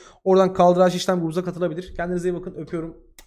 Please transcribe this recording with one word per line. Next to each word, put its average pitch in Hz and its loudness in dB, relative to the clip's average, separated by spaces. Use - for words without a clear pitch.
oradan 190 4
Kaldıraç 180 4
işlem 180 -2
grubumuza 165 -4
katılabilir. 175 -6
Kendinize 175 -4
iyi 180 -2
bakın. 180 -12
Öpüyorum. 160 -10